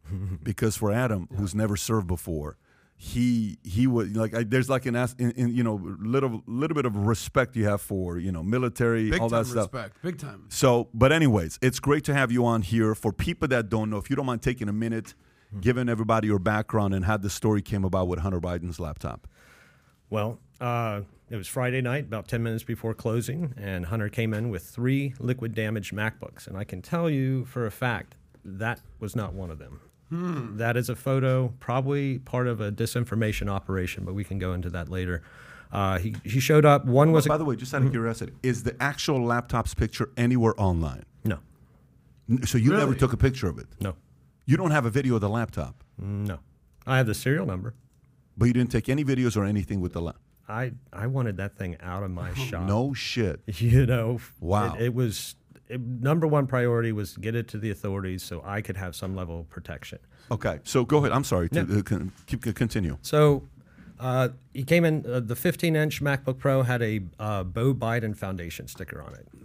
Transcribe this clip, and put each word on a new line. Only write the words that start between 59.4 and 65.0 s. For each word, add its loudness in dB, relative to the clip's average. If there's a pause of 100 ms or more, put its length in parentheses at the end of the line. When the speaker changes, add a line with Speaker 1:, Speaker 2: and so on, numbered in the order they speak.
Speaker 1:
protection. -14 (300)
Speaker 2:
Okay, -4
so 2
go 4
ahead. 4
I'm 2
sorry. 0
To, 0
Speaker 1:
No. 2
Speaker 2:
uh, 2
con-, -2 (160)
keep, -6
c-, -2
continue. -2
Speaker 1:
So, 4 (520)
uh, 2 (240)
he -6
came 6
in, 2